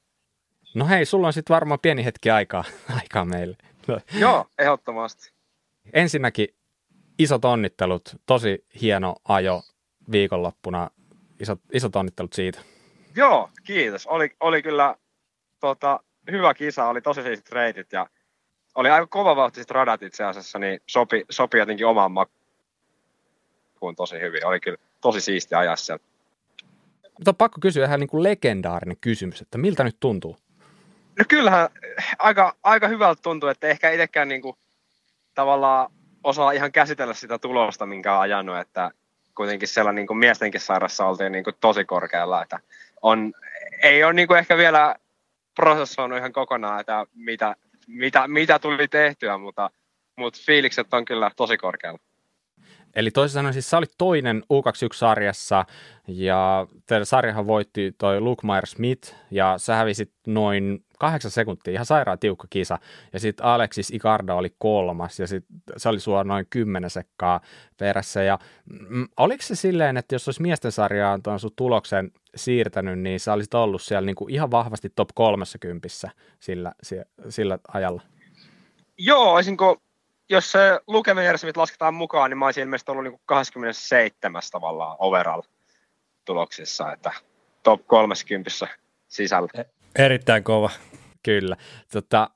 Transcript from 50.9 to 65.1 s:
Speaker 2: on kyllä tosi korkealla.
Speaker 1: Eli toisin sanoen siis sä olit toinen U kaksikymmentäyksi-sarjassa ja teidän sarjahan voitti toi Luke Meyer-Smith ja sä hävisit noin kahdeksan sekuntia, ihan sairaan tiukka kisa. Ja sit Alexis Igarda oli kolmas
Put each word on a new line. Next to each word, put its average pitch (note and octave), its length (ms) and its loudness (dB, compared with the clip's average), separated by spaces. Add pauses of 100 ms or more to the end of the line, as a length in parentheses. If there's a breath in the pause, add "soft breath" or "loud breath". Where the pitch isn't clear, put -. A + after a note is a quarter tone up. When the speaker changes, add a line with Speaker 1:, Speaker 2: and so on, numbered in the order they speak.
Speaker 2:
on A#2+ 100 0
kyllä A2 320 -2
tosi A2+ 200 0
korkealla. E2 440 -8 (920 soft breath)
Speaker 1:
Eli A2 160 0
toisin C#3 240 2
sanoen C#3 180 -2
siis C3 180 -6
sä E3 80 2
olit E3 200 -2
toinen C#3 520 0
U C#3 120 4
kaksikymmentäyksi-sarjassa G#2+ 1040 0 (440 loud breath)
ja F#2+ 580 0 (200)
teidän G#2 200 0
sarjahan A2 400 0
voitti G#2 520 -2
toi G2 220 2
Luke A#2 260 -2
Meyer-Smith A2+ 680 -2 (160 soft breath)
ja F#2+ 280 2
sä A2+ 180 -2
hävisit G#2+ 360 -2 (140)
noin G2+ 580 -2 (180)
kahdeksan D3 280 -2
sekuntia, G2+ 420 -4
ihan G2 140 -4
sairaan B2 320 0
tiukka G2 320 -2
kisa. F2+ 280 -4 (340 soft breath)
Ja F#2 80 -8
sit G#2+ 200 -4
Alexis A#2 500 0
Igarda G#2 440 0
oli F2+ 240 -2
kolmas F2+ 600 -2